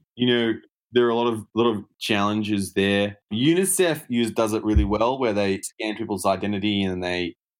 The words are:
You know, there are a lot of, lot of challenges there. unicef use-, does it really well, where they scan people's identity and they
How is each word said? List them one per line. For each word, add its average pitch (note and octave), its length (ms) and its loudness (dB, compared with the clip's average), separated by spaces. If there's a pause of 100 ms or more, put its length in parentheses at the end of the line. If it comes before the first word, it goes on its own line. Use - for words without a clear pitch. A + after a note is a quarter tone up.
(160)
You B2 120 0
know, A#2 260 2 (380)
there A#2+ 140 4
are A#2 40 4
a A#2 60 2
lot A#2 160 0
of, A2 140 -6 (100)
lot A#2 160 2
of G#2 140 -6 (140)
challenges G#2 760 -2
there. G2+ 440 0 (140)
unicef E3 800 0
use-, A#2 220 0
does A2 200 0
it G#2+ 140 -2
really G#2+ 180 4
well, G#2+ 340 0
where B2 140 0
they G2 300 0
scan A2 340 -8
people's G#2 300 -6
identity G2+ 580 0
and F#2 180 -2
they F2+ 360 -4 (220)